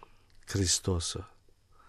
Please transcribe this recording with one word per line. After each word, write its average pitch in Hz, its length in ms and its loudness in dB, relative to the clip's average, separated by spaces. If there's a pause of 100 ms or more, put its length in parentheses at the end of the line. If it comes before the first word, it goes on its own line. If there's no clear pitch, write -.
(420)
Քրիստոսը, 90 840 0 (640)